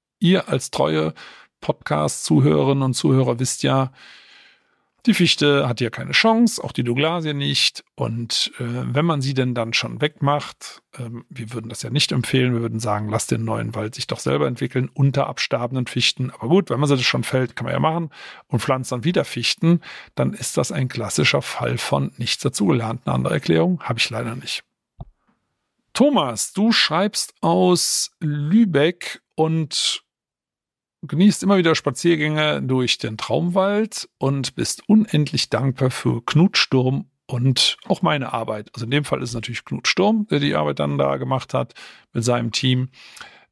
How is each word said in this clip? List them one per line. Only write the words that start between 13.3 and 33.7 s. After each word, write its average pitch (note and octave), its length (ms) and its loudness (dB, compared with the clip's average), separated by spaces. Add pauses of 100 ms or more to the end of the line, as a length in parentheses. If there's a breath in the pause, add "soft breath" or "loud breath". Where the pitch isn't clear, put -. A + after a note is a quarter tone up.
neuen A2+ 300 -4
Wald A2 180 -6
sich - 140 -8
doch - 120 -6
selber C#3+ 280 0
entwickeln C3 440 -2
unter C#3 360 2
abstabenden B2 580 -4
Fichten. - 460 -2
Aber - 160 -10
gut, F3 240 4
wenn B2 80 0
man C#3+ 100 2
sie C#3+ 60 6
das B2+ 100 0
schon B2+ 180 0
fällt, C3 320 -2
kann B2 100 -6
man C3 80 -4
ja C3 60 0
machen D#3+ 300 0 (380 loud breath)
und A#2 140 -2
pflanzt C3 300 -2
dann B2 120 -4
wieder E3 220 0
Fichten, E3 560 0 (340 loud breath)
dann C3 180 0
ist - 240 -4
das C#3 140 0
ein C3 160 -2
klassischer C3 560 -2
Fall A#2+ 340 -4
von C#3 400 -2
nichts - 240 -4
dazugelernt. B2 640 0
Eine C3 80 0
andere B2+ 220 0
Erklärung E3 460 2
habe A#2 180 -6
ich - 100 -2
leider A#2 260 -6
nicht. - 280 -10 (1300)
Thomas, F3+ 580 2
du A3 200 2
schreibst - 720 0
aus F3+ 800 2
Lübeck D#3 1000 2 (140)
und D#3+ 680 0 (1040)
genießt F3 360 4
immer G3 140 4
wieder E3 180 4
Spaziergänge D3+ 880 0
durch B2+ 340 0
den A2 180 -6
Traumwald F#3+ 1000 -2